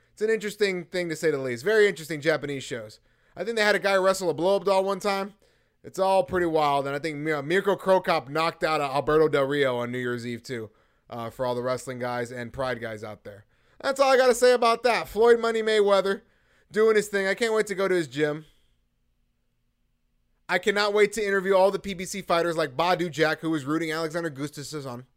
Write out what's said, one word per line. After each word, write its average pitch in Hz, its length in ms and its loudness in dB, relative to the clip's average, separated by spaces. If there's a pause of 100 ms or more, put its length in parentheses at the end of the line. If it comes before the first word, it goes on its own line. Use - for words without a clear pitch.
(120)
it's - 100 -10
an 220 80 0
interesting 196 540 -2
thing 175 260 -4
to 151 60 -4
say 160 140 0
the 143 80 0
least. 123 260 -4
Very 208 220 4
interesting 160 340 -4
Japanese 143 440 -2
shows. 110 360 -12 (360)
I 180 80 -6
think 226 120 -6
they 220 60 2
had 208 120 4
a 190 40 2
guy 196 180 2
wrestle 185 340 2
a 147 40 0
blow-up 180 300 0
doll 190 200 2
one 190 160 -4
time. 196 340 -4 (500)
It's - 140 -16
all 190 260 4
pretty 180 220 0
wild. 147 400 2
And 139 100 -4
I - 20 -2
think 147 200 -6
Mi-, 151 240 -2
Mirko 190 340 0
Cro 185 240 2
Cop 160 280 -2
knocked 160 360 -2
out, 156 160 0
uh, 143 40 -2
Alberto 143 440 2
Del 139 160 2
Rio 135 320 0
on 120 160 -4
New 127 60 -6
Year's 123 280 -6
Eve, 120 160 -8
too, 113 260 -10 (400)
uh, 117 220 -10
for 127 160 -4
all 123 80 0
the 123 80 -4
wrestling 127 360 -4
guys 123 340 -4
and 120 200 -10
Pride 127 280 -4
guys 110 220 -10
out 107 220 -14
there. 101 220 -20 (340)
That's 269 180 -4
all 269 140 4
I 254 40 6
gotta 254 180 4
say 247 180 4
about 233 300 2
that. 214 260 0
Floyd 233 320 4
Money 226 220 0
Mayweather, 202 600 2 (480)
doing 214 260 4
his 208 120 0
thing. 196 180 -2
I 196 80 0
can't 220 180 -2
wait 214 160 0
to 196 60 -6
go 196 140 0
to 185 60 2
his 165 140 0
gym. 151 360 -4 (2000)
I 185 100 2
cannot 202 340 0
wait 208 200 4
to 220 120 -4
interview 196 300 0
all 190 160 6
the 190 80 -2
P 196 160 -8
B 180 100 -10
C 190 180 -10
fighters 170 340 0
like 147 200 -4
Badu 175 340 0
Jack, 156 300 0
who 160 100 -4
was 156 140 -2
rooting 160 280 -4
Alexander 165 380 -4
Gustafsson 143 540 -10
on. 127 200 -12 (120)